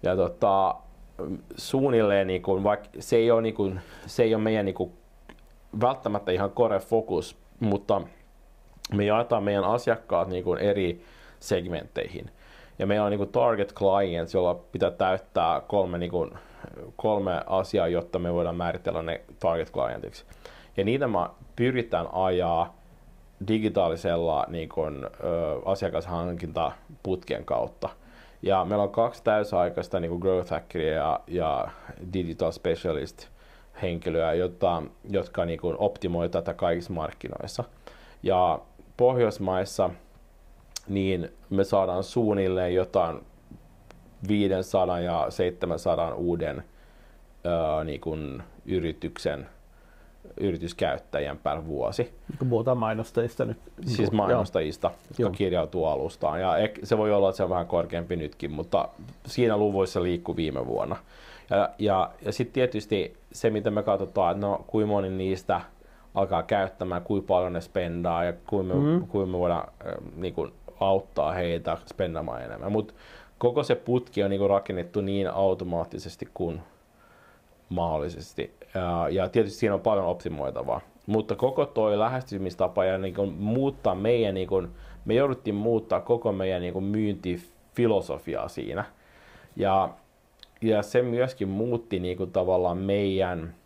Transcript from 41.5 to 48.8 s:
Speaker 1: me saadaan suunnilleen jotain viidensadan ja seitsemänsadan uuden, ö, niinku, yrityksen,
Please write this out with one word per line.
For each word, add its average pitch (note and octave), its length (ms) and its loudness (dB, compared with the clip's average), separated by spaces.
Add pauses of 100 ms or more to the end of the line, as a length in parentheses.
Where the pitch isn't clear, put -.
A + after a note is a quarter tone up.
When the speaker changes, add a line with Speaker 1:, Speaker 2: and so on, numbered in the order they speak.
Speaker 1:
me G2 140 4
saadaan F#2+ 400 2
suunnilleen F#2+ 720 2
jotain F2+ 440 2 (1080)
viidensadan F#2 760 2
ja E2+ 260 0
seitsemänsadan E2+ 840 0
uuden, D#2+ 500 -2 (1160)
ö, D#2 40 -4
niinku, D#2 340 -6 (480)
yrityksen, E2 840 -4 (920)